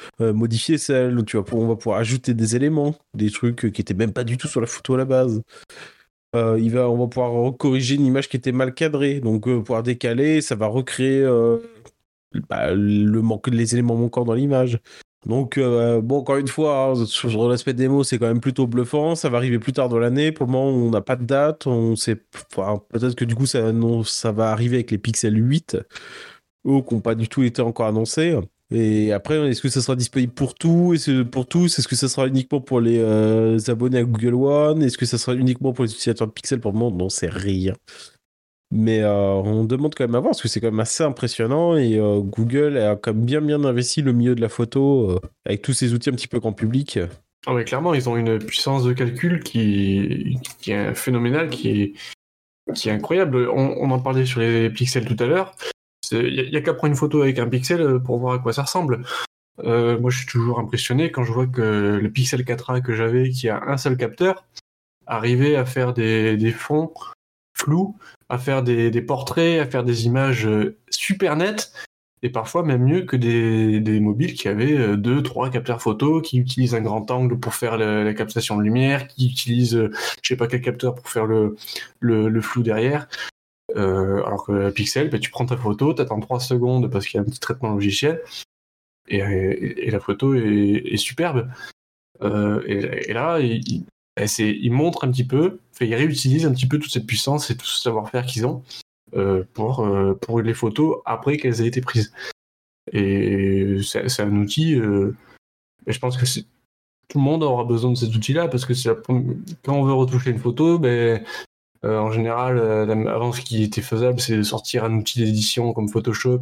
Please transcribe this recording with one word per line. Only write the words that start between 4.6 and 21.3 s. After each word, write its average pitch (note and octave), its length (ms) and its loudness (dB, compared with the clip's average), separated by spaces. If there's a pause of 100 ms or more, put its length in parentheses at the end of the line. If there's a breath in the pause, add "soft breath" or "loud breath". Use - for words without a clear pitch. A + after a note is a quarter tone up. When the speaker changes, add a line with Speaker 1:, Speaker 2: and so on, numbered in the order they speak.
Speaker 1:
la A#2 60 -2
photo - 260 -6
à B2+ 40 2
la C3 80 0
base. B2+ 360 2 (960 loud breath)
Euh, A2+ 240 2
il A2+ 120 2
va, B2 180 2
on A#2+ 80 2
va B2 100 0
pouvoir B2 500 0
corriger C3 380 2
une C#3+ 100 4
image C3 240 2
qui - 80 -4
était B2+ 140 -2
mal B2+ 220 0
cadrée, C#3+ 460 0
donc, A2 280 0
euh, B2 140 2
pouvoir A2+ 200 -2
décaler, B2 600 0
ça C3+ 140 -4
va G#2+ 120 0
recréer, C3 540 0
euh, A#2 360 4 (920)
bah, C#2 240 -2
le G#2 480 2
manque, A2+ 260 -2
les A#2 260 0
éléments A#2+ 220 2
manquants A#2 300 0
dans A2+ 80 0
l'image. B2+ 460 0 (460 loud breath)
Donc, A#2+ 320 -2
euh, A#2+ 420 2
bon, B2 200 0
encore C#3 180 0
une C#3 100 0
fois, C3+ 440 0
hein, A#2+ 140 0
sur, A#2+ 240 -4
sur A2+ 200 2
l'aspect B2 240 0
démo, C3 300 2
c'est B2+ 140 -2
quand A#2 100 0
même A#2 120 2
plutôt C3 280 0
bluffant. D3 480 0
Ça D#3+ 140 -4
va A#2+ 80 0
arriver A#2+ 220 0
plus B2+ 140 -4
tard B2+ 160 0
dans A#2 100 2
l'année. C3 320 2
Pour D#3 140 -4
le B2 80 -2
moment, C3+ 160 2
on B2 200 2
n'a G#2+ 120 2
pas B2+ 160 -2
de B2 80 -4
date. C#3+ 420 0